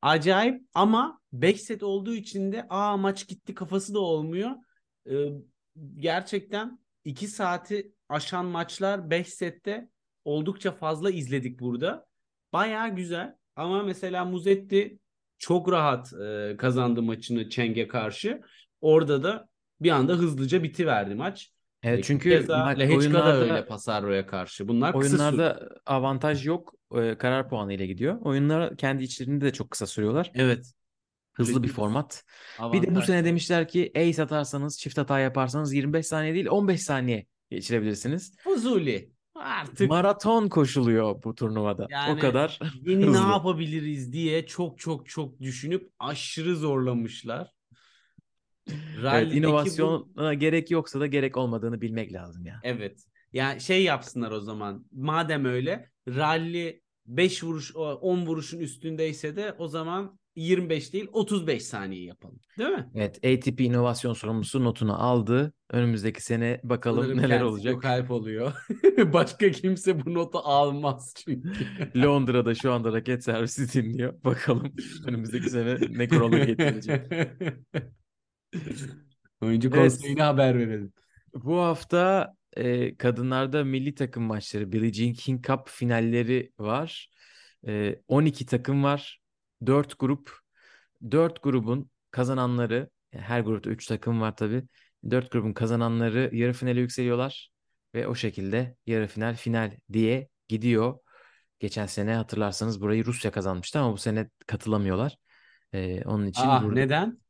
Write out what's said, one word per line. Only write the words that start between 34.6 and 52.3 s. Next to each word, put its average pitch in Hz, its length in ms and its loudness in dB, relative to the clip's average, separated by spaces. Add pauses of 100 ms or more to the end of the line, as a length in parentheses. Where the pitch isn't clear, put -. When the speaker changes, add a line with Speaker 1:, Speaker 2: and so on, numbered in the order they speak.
Speaker 2:
çift - 180 -6
hata 139 220 2
yaparsanız 135 540 0
yirmi 143 200 0
beş 165 140 0
saniye 156 260 -2
değil, 175 160 0
on 202 180 4
beş 190 140 2
saniye 127 440 -2 (240)
geçirebilirsiniz. 110 880 -2
Speaker 1:
Fuzuli. 220 720 0 (240)
Artık 156 540 -2
Speaker 2:
Maraton 202 580 4
koşuluyor 120 760 4
bu 113 120 -6
turnuvada. 104 500 -2
O - 40 -12
Speaker 1:
yani 143 300 -2
Speaker 2:
kadar 143 400 2 (260)
Speaker 1:
yeni 190 200 4
Speaker 2:
hızlı. - 220 8
Speaker 1:
ne 202 40 4
yapabiliriz 156 840 -2
diye 160 320 -2
çok 170 340 -6
çok 143 300 -6
çok 135 300 -10
düşünüp 135 500 -6 (100)
aşırı 156 560 -4
zorlamışlar. 127 960 -2 (1160)
Speaker 2:
Evet, 147 100 -10 (260)
Speaker 1:
Rally'deki 147 300 4
bu - 40 4
Speaker 2:
inovasyona 156 960 2
gerek 156 380 2
yoksa 160 280 0
da 147 80 0
gerek 131 300 0
olmadığını 117 440 -2
bilmek 113 320 -6
lazım 87 320 -12